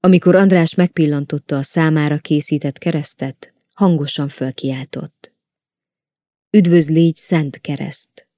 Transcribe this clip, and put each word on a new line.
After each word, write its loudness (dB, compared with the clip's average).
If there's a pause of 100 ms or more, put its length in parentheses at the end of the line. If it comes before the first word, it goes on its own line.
Amikor 4
András 4
megpillantotta -2
a -4
számára 0
készített -4
keresztet, -8 (200)
hangosan -2
fölkiáltott: -10 (1160)
„Üdvözl 4
légy, 2
Szent -4
Kereszt! -12